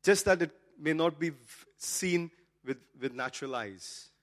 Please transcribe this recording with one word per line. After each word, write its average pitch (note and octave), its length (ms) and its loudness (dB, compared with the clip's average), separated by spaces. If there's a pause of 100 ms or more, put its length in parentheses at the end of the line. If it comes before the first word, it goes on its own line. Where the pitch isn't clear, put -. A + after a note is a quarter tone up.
Just G3 220 4
that F#3 180 6
it D#3+ 80 0 (280)
may D3+ 140 0
not D#3+ 260 2
be E3 120 0
v-, C#3+ 60 -14 (400)
seen F3 540 -2 (340)
with, B2+ 140 -4 (220)
with B2+ 120 -4
natural B2+ 420 -6
eyes. G2+ 560 -10 (120)